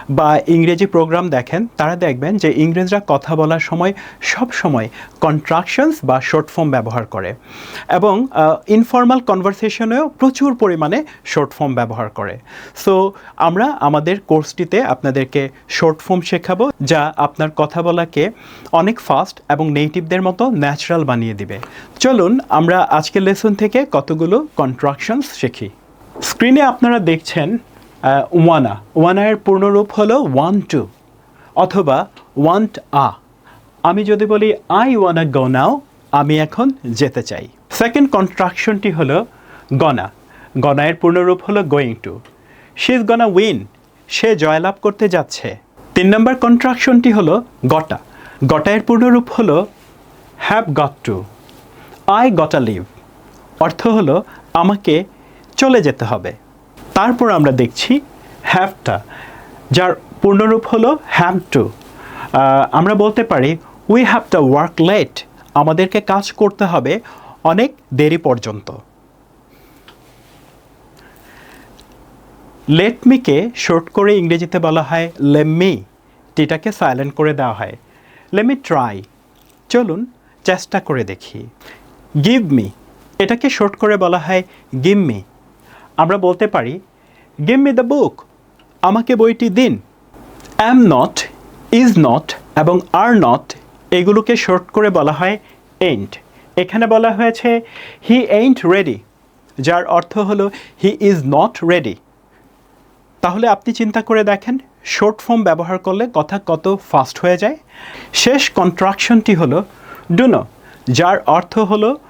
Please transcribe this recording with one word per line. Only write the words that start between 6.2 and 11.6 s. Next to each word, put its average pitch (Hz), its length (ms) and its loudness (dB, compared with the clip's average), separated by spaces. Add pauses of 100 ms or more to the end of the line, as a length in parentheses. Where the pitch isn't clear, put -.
শর্ট 156 260 -2
ফর্ম 156 240 -2
ব্যবহার 117 340 -4
করে 98 300 -8 (540)
এবং, 202 420 2
আহ, 160 240 2 (120)
ইনফর্মাল 240 520 2
কনভারসেশনেও 220 880 -2
প্রচুর 269 460 0
পরিমাণে 185 500 0 (200)
শর্ট - 260 -2
ফর্ম 139 240 -4